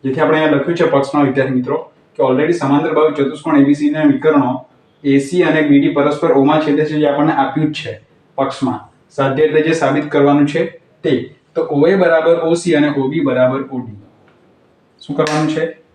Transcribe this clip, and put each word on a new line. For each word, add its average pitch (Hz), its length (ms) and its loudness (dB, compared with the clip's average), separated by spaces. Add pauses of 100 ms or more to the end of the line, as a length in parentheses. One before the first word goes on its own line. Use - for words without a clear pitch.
જેથી 127 160 -2
આપણે 156 180 2
અહીંયા 156 180 2
લખ્યું 170 200 -2
છે - 80 0
પક્ષમાં, 139 420 0
વિદ્યાર્થી 131 300 0
મિત્રો, - 360 -4 (240)
કે - 60 -2
already 139 300 0
સમાંતર 151 420 0
બાજુ 147 300 2
ચતુષ્કોણ 143 360 0
એ 139 40 6
બી 143 100 2
સી 147 160 0
ના 156 140 -4
વિકર્ણો 247 640 0 (380)
એ 139 140 2
સી 180 240 -2
અને 156 200 2
બી 143 180 4
ડી 143 120 0
પરસ્પર 147 400 0
ઓમાં 139 280 4
છેદે 151 240 0
છે, 151 140 -4
જે 151 80 2
આપણને 147 260 0
આપ્યું 143 380 -2
જ - 40 -10
છે 110 260 -12 (340)
પક્ષમાં. 131 460 -4 (300)
સાધ્ય 139 340 -2
એટલે 151 180 2
જે 165 100 0
સાબિત 147 360 -2
કરવાનું 143 380 2
છે - 360 -4 (200)
તે. - 340 -4 (180)
તો - 160 -2
ઓ 147 160 2
એ 190 100 4
બરાબર 165 460 2
ઓ 165 120 0
સી 170 200 -2
અને 147 220 0
ઓ 135 120 -2
બી 160 120 -4
બરાબર 131 500 0
ઓ 131 80 -8
ડી. 110 180 -12 (1040)
શું 143 160 -10
કરવાનું 151 320 0
છે? 160 340 -6 (120)